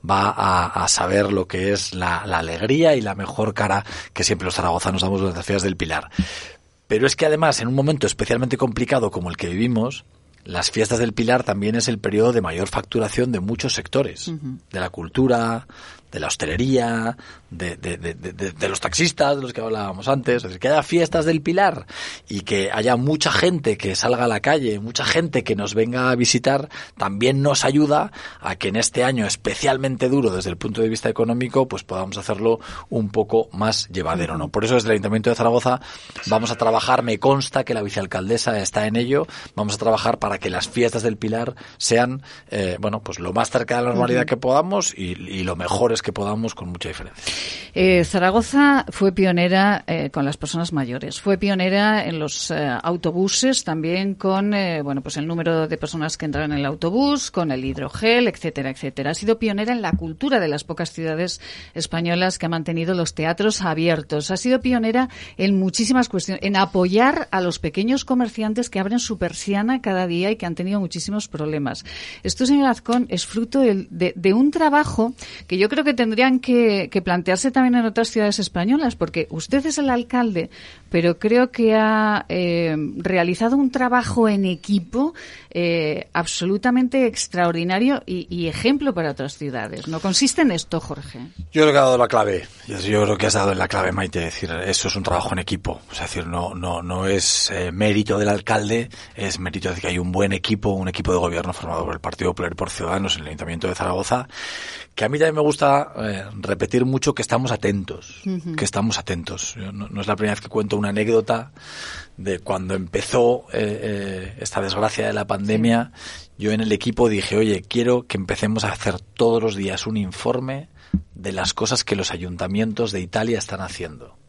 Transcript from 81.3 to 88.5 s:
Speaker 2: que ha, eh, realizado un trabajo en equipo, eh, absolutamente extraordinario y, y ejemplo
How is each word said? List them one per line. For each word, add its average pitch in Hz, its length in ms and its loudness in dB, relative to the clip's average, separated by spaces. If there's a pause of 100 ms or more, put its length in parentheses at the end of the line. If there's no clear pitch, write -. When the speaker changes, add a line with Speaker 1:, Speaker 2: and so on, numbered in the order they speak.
Speaker 2:
que 220 240 4
ha, 214 540 4
eh, 170 460 2 (220)
realizado 180 600 2
un 277 140 4
trabajo 247 580 2
en 196 160 2
equipo, 202 720 0 (360)
eh, 170 640 0
absolutamente 247 920 2
extraordinario 180 1000 0
y, 180 240 -6
y 175 180 -2
ejemplo 269 460 0